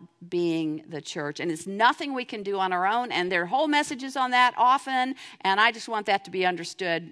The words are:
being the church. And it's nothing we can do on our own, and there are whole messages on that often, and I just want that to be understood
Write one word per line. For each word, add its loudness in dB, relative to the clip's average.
being -2
the -10
church. -8
And -2
it's -8
nothing 2
we -6
can -10
do -4
on 0
our 0
own, -2
and 0
there 2
are -2
whole 0
messages -2
on 0
that 6
often, 2
and 2
I 8
just -8
want -4
that 2
to -16
be 0
understood -2